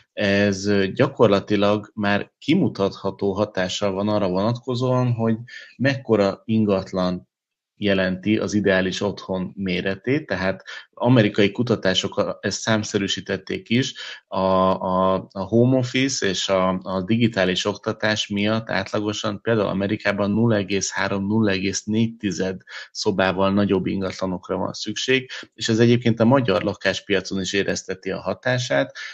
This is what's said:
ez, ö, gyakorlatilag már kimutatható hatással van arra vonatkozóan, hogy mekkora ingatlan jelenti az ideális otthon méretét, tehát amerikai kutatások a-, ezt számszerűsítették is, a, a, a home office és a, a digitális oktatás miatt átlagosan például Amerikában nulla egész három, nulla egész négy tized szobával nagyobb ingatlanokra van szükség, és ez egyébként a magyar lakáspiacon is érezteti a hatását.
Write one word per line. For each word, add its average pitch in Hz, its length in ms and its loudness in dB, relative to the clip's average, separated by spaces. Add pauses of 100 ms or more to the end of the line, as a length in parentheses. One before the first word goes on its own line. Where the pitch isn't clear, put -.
(120)
ez, 101 540 0
ö, 101 200 2
gyakorlatilag 104 1080 2
már 101 440 -2
kimutatható 98 960 0
hatással 95 600 -2
van 101 160 -2
arra 104 200 0
vonatkozóan, 123 840 0
hogy 113 240 0 (400)
mekkora 113 680 0
ingatlan 95 840 0 (480)
jelenti 98 600 2
az 98 160 -2
ideális 95 460 2
otthon 92 560 -4
méretét, 95 720 -2
tehát 95 360 -4 (380)
amerikai 104 520 4
kutatások 98 640 0
a-, 87 240 -2
ezt 101 200 -4
számszerűsítették 98 1080 -4
is, 131 260 0 (320)
a, 98 100 -10
a, 95 800 2
a 95 260 -6
home 117 360 4
office 131 500 0
és 92 220 -2
a, 92 200 2 (140)
a 95 200 -4
digitális 98 640 0
oktatás 107 600 -2
miatt 107 440 -2
átlagosan 104 720 -4
például 110 280 0
Amerikában 101 640 -2
nulla 110 260 2
egész 98 340 -2
három, 98 360 -2
nulla 107 240 2
egész 95 340 -2
négy 113 320 0
tized 92 440 -4 (300)
szobával 95 640 0
nagyobb 98 340 2
ingatlanokra 92 720 -4
van 101 160 -4
szükség, 127 580 -4 (240)
és 117 140 -4
ez 113 100 2
egyébként 120 420 4
a 113 40 4
magyar 120 380 4
lakáspiacon 95 800 -2
is 90 120 -4
érezteti 95 580 -4
a 92 100 -6
hatását. 127 760 -2 (180)